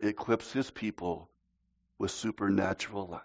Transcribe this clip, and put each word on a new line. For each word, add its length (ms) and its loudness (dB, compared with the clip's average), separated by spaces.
equips 500 0
his 180 0
people 580 -4
with 140 0
supernatural 960 0
life. 160 -10